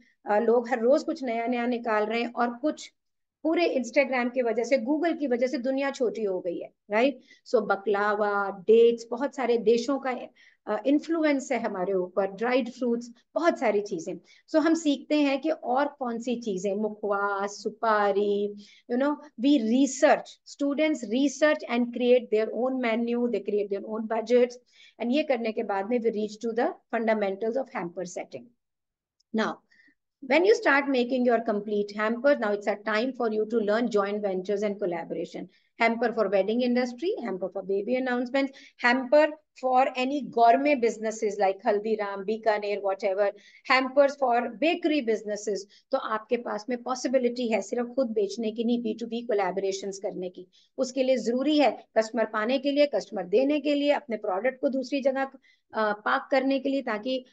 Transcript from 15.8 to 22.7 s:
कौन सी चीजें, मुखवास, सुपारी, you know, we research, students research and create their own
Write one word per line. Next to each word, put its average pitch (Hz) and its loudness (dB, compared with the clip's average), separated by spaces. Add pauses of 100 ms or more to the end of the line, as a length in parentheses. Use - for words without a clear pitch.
कौन 233 -6
सी 233 -4
चीजें, 202 -2
मुखवास, 202 -2
सुपारी, 208 0 (360)
you 247 2
know, 294 0 (300)
we 285 6
research, 269 4 (220)
students 285 0 (160)
research 285 0
and 240 0
create 247 4
their 220 2
own 254 -2